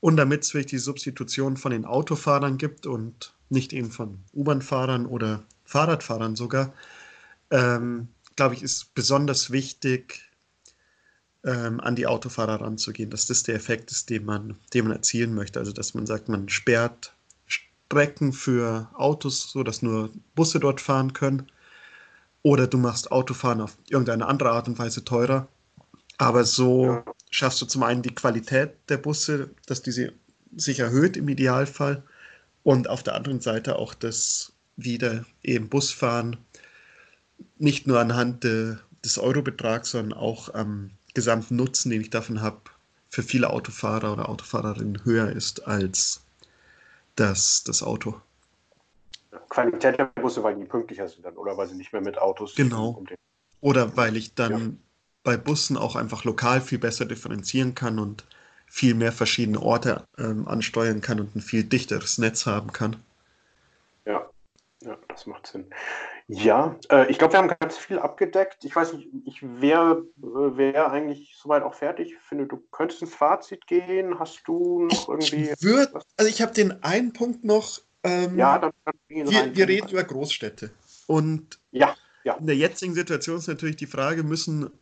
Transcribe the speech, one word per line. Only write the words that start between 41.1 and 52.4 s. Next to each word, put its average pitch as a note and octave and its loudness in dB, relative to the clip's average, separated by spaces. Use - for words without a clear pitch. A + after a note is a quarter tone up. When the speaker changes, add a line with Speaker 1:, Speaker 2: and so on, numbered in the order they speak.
Speaker 1:
gesamten A#2 0
Nutzen, B2+ 0
den A2 0
ich G#2+ -8
davon A2+ -4
hab, G#2+ -6
für - -4
viele B2 2
Autofahrer A2 -4
oder G#2+ -6
Autofahrerinnen G#2+ -6
höher A2+ 2
ist - -8
als G2 -2
das, - 2
das - -4
Auto. A2+ -6
Speaker 2:
Qualität B2 2
der C#3 2
Busse, B2 -4
weil G#2 0
die G2+ -10
pünktlicher G2 -6
sind E2+ -16
dann F2 -14
oder G2 -6
weil F#2+ -4
sie F#2 -14
nicht F#2 -14
mehr G#2+ -4
mit G2+ -6
Autos G2 -2